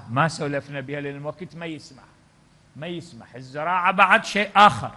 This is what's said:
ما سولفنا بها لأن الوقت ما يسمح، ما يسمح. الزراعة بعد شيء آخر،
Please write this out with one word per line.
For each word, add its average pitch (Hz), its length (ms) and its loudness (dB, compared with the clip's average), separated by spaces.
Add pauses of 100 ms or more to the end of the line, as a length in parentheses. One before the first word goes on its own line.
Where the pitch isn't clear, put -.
ما 139 180 0
سولفنا 143 540 -6
بها 143 200 -10
لأن 139 140 -8
الوقت 147 400 -12
ما 170 100 -14
يسمح، 139 380 -14 (720)
ما 151 120 -12
يسمح. 123 480 -14
الزراعة 156 560 -2
بعد 196 340 4
شيء 208 300 -4
آخر، 196 420 6